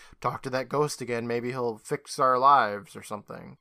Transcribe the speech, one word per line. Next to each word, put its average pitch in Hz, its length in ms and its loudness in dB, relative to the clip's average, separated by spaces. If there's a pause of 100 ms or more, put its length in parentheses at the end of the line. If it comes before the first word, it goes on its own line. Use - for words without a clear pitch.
(220)
talk 123 220 -6
to 135 80 -6
that 127 180 -4
ghost 143 320 0
again, 117 240 -4
maybe 120 260 -2
he'll 120 260 -4
fix - 420 -8
our 131 180 4
lives 123 600 4
or 104 40 -14
something." - 600 -12